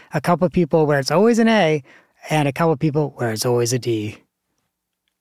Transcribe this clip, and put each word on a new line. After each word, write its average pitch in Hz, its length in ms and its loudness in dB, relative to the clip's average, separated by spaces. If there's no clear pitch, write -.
a 156 80 -2
couple 175 240 0
of - 60 -2
people 165 340 2
where 143 140 2
it's 135 120 -4
always 214 280 2
an 226 80 4
A 160 360 2
and 151 180 0
a 143 40 -2
couple 165 220 0
of 139 60 -4
people 147 380 -2
where 120 140 -4
it's 110 140 -6
always 120 280 0
a 127 60 -2
D? 110 380 -6